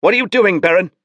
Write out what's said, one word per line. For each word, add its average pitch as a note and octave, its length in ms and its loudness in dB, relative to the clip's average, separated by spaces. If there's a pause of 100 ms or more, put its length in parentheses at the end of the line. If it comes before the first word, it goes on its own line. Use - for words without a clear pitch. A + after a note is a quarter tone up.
What G3 140 0
are B3 40 0
you B3 100 -4
doing, G3+ 320 0
Beron? E3 300 0 (140)